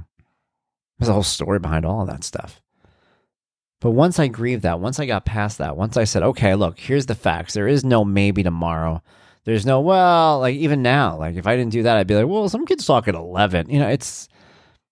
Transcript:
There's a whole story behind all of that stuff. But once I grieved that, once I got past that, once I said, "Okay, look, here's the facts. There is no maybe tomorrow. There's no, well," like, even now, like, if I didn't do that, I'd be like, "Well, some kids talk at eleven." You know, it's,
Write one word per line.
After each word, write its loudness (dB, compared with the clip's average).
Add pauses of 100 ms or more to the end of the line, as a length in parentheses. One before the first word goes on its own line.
(1000)
There's 0
a 4
whole 2
story -2
behind -2
all -2
of -4
that -12
stuff. -12 (1200)
But 2
once 4
I 4
grieved -4
that, -2
once -6
I -6
got -4
past -4
that, -6
once -2
I 2
said, 0
"Okay, 2
look, 0
here's -2
the -4
facts. -4
There 0
is 2
no 4
maybe 2
tomorrow. -2 (440)
There's 0
no, 2
well," 4
like, 0
even 0
now, 2
like, -6
if -6
I 2
didn't 0
do -2
that, 4
I'd 2
be 4
like, 4
"Well, -2
some -4
kids -2
talk 2
at 0
eleven." -2
You 2
know, 2
it's, -4 (640)